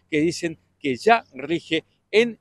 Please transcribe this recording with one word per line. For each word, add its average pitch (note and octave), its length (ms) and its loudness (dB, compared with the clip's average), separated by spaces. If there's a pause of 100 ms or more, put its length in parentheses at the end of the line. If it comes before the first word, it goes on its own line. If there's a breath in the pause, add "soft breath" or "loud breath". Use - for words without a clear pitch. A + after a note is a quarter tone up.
que D3+ 120 0
dicen E3 360 -2 (220)
que C3+ 160 -2
ya A3+ 300 2 (100)
rige D3+ 480 -4 (300)
en A3+ 280 2